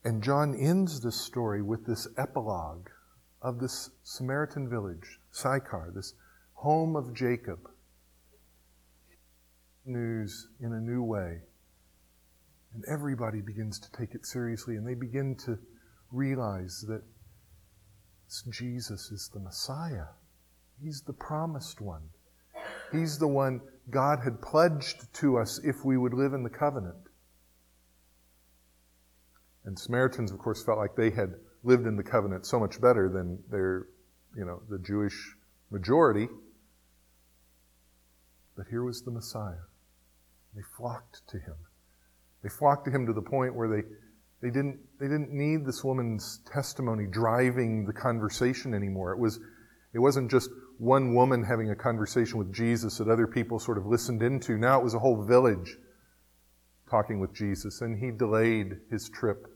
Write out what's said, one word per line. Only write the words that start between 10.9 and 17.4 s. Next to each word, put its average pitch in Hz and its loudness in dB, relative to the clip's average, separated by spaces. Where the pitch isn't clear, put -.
way. 90 -4
And 110 -12
everybody 123 -4
begins 107 -8
to - -20
take 120 -10
it - -14
seriously, 117 -6
and 110 -6
they 127 -6
begin 127 -4
to 117 -4
realize 113 -4
that 110 -6